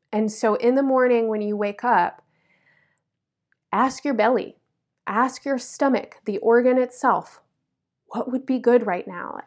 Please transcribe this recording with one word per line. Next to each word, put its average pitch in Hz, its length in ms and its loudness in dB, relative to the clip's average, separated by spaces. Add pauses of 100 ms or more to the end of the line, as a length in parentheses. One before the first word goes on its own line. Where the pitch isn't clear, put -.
(120)
And 214 200 -2
so 214 240 0
in 247 200 2
the 277 80 2
morning 247 440 2
when 214 140 -2
you 208 160 -4
wake 202 260 -6
up, 214 380 0 (1500)
ask 254 340 -2
your 285 80 -2
belly, 214 440 0 (480)
ask 247 400 -2
your 277 120 -2
stomach, - 680 -2
the 208 120 -4
organ 247 400 4
itself, 247 640 -2 (680)
what 240 240 -8
would 254 140 -6
be 262 120 -2
good 233 300 4
right 180 200 -4
now? 175 400 -12